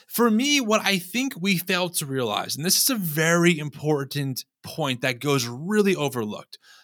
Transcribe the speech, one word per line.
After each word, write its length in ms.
for 240
me, 300
what 240
I 140
think 420
we 180
fail 320
to 160
realize, 500
and 80
this 160
is 100
a 60
very 640
important 840
point 400
that 180
goes 260
really 480
overlooked, 640